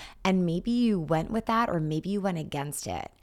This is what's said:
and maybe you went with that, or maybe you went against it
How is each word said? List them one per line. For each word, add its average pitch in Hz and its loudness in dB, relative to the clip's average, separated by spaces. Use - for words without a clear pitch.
and 190 4
maybe 170 0
you 233 4
went 160 0
with 220 -2
that, 226 2
or 170 0
maybe 156 -2
you 202 0
went 185 0
against 147 -6
it - -6